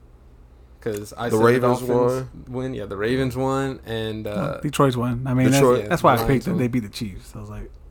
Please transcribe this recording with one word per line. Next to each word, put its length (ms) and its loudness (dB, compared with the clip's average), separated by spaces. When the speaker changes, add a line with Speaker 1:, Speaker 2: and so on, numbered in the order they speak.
Speaker 1:
'Cause 320 -6
I 140 -6
Speaker 2:
The 60 2
Speaker 1:
said 40 4
the 60 4
Speaker 2:
Ravens 340 4
Speaker 1:
Dolphins 480 0
Speaker 2:
won. 160 -12
Speaker 1:
win. 120 -6
Yeah, 100 -8
the 140 -8
Ravens 380 0
won, 500 -2
and, 400 -6
uh, 80 -6
Speaker 3:
No, 60 -12
Detroit's 360 2
won. 280 -2
I 60 -2
mean, 180 4
Speaker 2:
Detroit. 280 6
Speaker 3:
that's, 100 -6
that's 140 -2
why 100 6
I 40 4
Speaker 1:
Lions 120 0
Speaker 3:
picked 160 2
them. 100 -2
Speaker 1:
won. 80 0
Speaker 3:
They 60 0
beat 120 -2
the 100 -6
Chiefs. 420 -10
So 60 -14
I 20 -12
was 100 -14
like, 200 -14